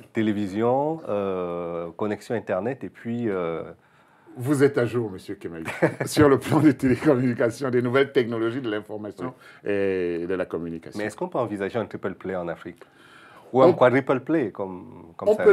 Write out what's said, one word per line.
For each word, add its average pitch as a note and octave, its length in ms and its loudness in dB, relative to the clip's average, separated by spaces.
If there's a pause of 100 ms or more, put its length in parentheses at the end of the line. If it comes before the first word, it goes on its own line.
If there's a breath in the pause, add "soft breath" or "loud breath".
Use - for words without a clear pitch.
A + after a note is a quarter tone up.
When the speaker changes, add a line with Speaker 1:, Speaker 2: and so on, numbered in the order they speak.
(120)
Speaker 1:
télévision, A2+ 960 0
euh, F2 880 -4
connexion G#2 400 -4
Internet G#2+ 480 -4
et - 40 -12
puis, A#2 400 -6
euh, E2+ 360 -4 (720 soft breath)
Speaker 2:
Vous C3 260 0
êtes C#3+ 160 4
à A#2+ 80 2
jour, A2 240 -4
monsieur F#2+ 240 -12
Kemaï, E2 300 -12 (200)
<laughs> D3 220 0
sur D3 220 6
le C3 100 8
plan - 220 2
des D3 140 6
télécommunications, B2+ 920 2
des B2 140 2
nouvelles C#3 300 2
technologies A#2 480 0
de A#2 100 -6
l'information G#2+ 640 -8 (300 loud breath)
Speaker 1:
Oui. - 80 -4
Speaker 2:
et F#2 540 0
de F#2 80 -2
la F2+ 120 -2
communication. E2 500 -8
Speaker 1:
Mais G#2 100 -4
est-ce G#2 100 -8
qu'on F3+ 120 -6
peut D#3 120 -2
envisager G2 400 -2
un G2+ 40 -2
triple F#2 300 -8
play F#2 220 -8
en F2 100 -6
Afrique ? E2 340 -12 (720 loud breath)
Ou B2+ 80 4
un C3 60 10
Speaker 2:
On F3+ 60 8
Speaker 1:
quadruple C3 480 4
play, C#3+ 320 -2
comme, F#2 640 -12
comme - 140 0
Speaker 2:
on A3 60 4
Speaker 1:
ça - 60 -2
Speaker 2:
peut G#4+ 100 8